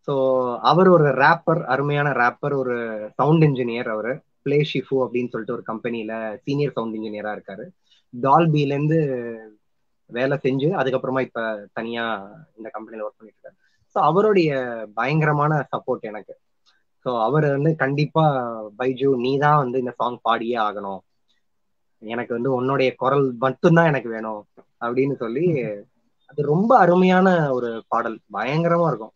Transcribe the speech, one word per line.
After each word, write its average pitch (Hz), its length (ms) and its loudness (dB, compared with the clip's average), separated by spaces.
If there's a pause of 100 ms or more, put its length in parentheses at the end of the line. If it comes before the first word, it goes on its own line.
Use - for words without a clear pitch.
So, 143 140 -6 (440)
அவர் 156 300 6
ஒரு 170 160 8
rapper, 147 600 2
அருமையான 143 480 0
rapper, 123 420 0
ஒரு 127 200 -2 (400)
சவுண்ட் 156 300 4
இன்ஜினியர். 123 440 0
அவரு 113 340 -6 (200)
Play 147 160 0
Shifu 147 360 -2
அப்படின்னு 123 340 -2
சொல்லிட்டு 113 240 -8
ஒரு 117 100 -8
கம்பெனில 110 800 -6
சீனியர் 143 300 -2
சவுண்ட் 113 240 -6
இன்ஜினியரா 107 360 -8
இருக்காரு. 101 320 -14 (580)
டால்பில 147 500 2
இருந்து 151 260 0 (1080)
வேலை 135 360 -2
செஞ்சு 135 280 0
அதுக்கப்புறமா 131 500 -2
இப்ப 113 520 -6
தனியா 113 580 -6 (260)
இந்த 110 120 -14
கம்பெனில 110 380 -12
ஒர்க் 107 120 -14
பண்ணிட்டு - 300 -20
இருக்காரு. - 80 -20 (300)
So, 202 160 -2
அவருடைய 180 480 4 (440)
பயங்கரமான 147 840 0
support 123 240 -4
எனக்கு. 104 360 -14 (680)
So, 123 200 -2
அவர் 147 240 2
வந்து 147 300 0
கண்டிப்பா, 143 480 0 (540)
"பைஜு, 131 380 0
நீ 127 220 0
தான் 147 180 4
வந்து 131 220 0
இந்த 123 180 -4
சாங் 117 320 -4
பாடியே 113 300 0
ஆகணும், 101 400 -4 (1000)
எனக்கு 117 360 -8
வந்து 127 200 -2
உன்னுடைய 131 400 0
குரல் 131 440 0
மட்டும்தான் 165 480 4
எனக்கு 127 220 0
வேணும்" 110 380 -8 (340)
அப்படின்னு 127 340 -2
சொல்லி, 131 480 -2 (640)
அது 147 160 -8
ரொம்ப 196 360 4
அருமையான 185 720 4
ஒரு 117 360 -4
பாடல், 113 320 -2 (120)
பயங்கரமா 165 540 0
இருக்கும். 113 300 -4